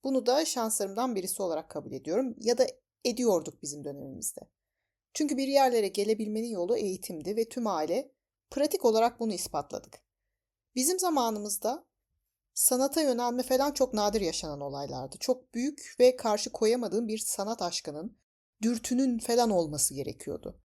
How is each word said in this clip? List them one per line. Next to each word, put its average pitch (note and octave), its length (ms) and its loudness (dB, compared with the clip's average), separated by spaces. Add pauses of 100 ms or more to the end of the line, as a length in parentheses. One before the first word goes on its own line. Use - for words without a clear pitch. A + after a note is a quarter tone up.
Bunu C4 220 2
da C#4+ 180 4
şanslarımdan A3 680 -2
birisi F#3+ 280 -4
olarak D#3+ 280 -4
kabul - 220 -8
ediyorum G3+ 460 -2
ya A#3 200 2
da B3+ 80 6 (380)
ediyorduk A3 580 2
bizim C#3+ 220 -10
dönemimizde. C#3 560 -10 (760)
Çünkü D4 220 -2
bir C4+ 120 -2
yerlere B3+ 400 6
gelebilmenin G#3+ 640 0
yolu G3 260 0
eğitimdi F#3+ 600 -4
ve A3+ 120 0
tüm A#3+ 180 -4
aile F3 460 -2 (380)
pratik D4+ 340 0
olarak A3+ 360 4
bunu A3+ 120 -2
ispatladık. - 720 -8 (720)
Bizim D#4 240 0
zamanımızda A#3+ 920 -2 (640)
sanata C4+ 460 2
yönelme A#3+ 420 2
falan C4 300 2
çok B3+ 220 0
nadir G#3 260 2
yaşanan D#3+ 400 -4
olaylardı. C#3 580 -8
Çok - 360 -2
büyük C4+ 460 -6
ve B3+ 160 8
karşı G#3+ 360 -2
koyamadığın A3+ 560 0
bir A3 100 -4
sanat G#3+ 440 -4
aşkının, E3 560 -6 (440)
dürtünün A#3+ 560 2
falan A#3 320 2
olması D3+ 440 2
gerekiyordu. - 720 -8